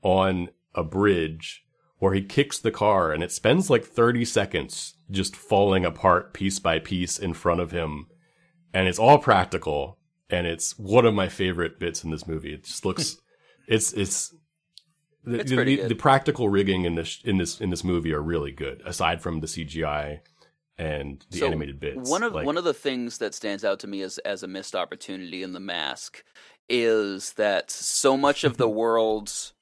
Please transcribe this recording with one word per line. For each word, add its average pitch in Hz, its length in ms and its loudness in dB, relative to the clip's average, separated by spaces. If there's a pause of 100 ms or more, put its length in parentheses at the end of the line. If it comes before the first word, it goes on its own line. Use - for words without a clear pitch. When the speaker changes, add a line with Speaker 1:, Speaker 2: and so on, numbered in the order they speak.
Speaker 1:
on 95 480 2 (240)
a 87 100 -2
bridge 82 800 0 (340)
where 95 140 2
he 98 100 0
kicks - 360 -2
the 113 120 0
car, 98 400 2
and 78 120 -2
it 90 100 -6
spends, 165 380 2
like, 117 140 4
thirty 117 420 2
seconds - 720 -2 (140)
just 95 240 -2
falling 98 520 4
apart 90 480 4
piece 98 240 -2
by 82 200 0
piece 90 400 -4
in 92 140 -2
front 87 300 0
of 82 80 -4
him. 78 360 -6 (680)
And 95 120 2
it's 90 120 0
all 131 200 8
practical, 90 800 2 (300)
and 87 180 -2
it's - 320 -6
one 113 280 6
of 107 80 6
my 95 140 2
favorite 87 500 -2
bits 85 260 -6
in 82 60 -6
this 78 160 -6
movie. 76 260 -8
It - 120 -16
just - 200 -12
looks, - 320 -4 (260)
Speaker 2:
<laughs> - 240 -20
Speaker 1:
it's, 113 280 0
it's, - 400 -4 (920)
the, 117 140 -4
Speaker 2:
It's 131 100 -4
Speaker 1:
the, 131 60 4
Speaker 2:
pretty 131 200 4
Speaker 1:
the, - 60 -2
Speaker 2:
good. 117 80 -2
Speaker 1:
the 113 40 2
practical 135 560 4
rigging 95 340 4
in 85 120 0
this, 80 280 -6
in 98 140 2
this, 87 200 -2
in 98 120 -2
this 82 120 -4
movie 87 300 0
are 73 80 0
really 78 320 -2
good, 69 320 -10
aside 85 380 -2
from 82 180 -4
the 78 80 -8
C 85 160 -8
G 80 180 -6
I 73 380 -4 (560)
and 71 540 -8
the 92 80 -8
Speaker 2:
So, 143 80 0
Speaker 1:
animated 73 340 -4
bits. 123 300 -8
Speaker 2:
one 185 120 0
of, 233 120 -4
Speaker 1:
Like 147 100 -4
Speaker 2:
one 151 140 -2
of 180 60 -6
the 156 100 0
things 123 440 -6
that 107 160 -6
stands 101 300 -8
out 98 160 0
to - 60 -14
me 98 160 -8
as, 92 160 -10
as 95 240 -8
a 92 60 -12
missed 95 280 -10
opportunity 90 680 -8
in 92 120 -10
The 90 60 -12
Mask 87 640 -10 (460)
is 110 680 0
that 101 360 0
so - 480 2
much 139 260 2
of 120 140 0
the 120 100 2
Speaker 1:
<laughs> 107 140 -2
Speaker 2:
world 110 500 0 (300)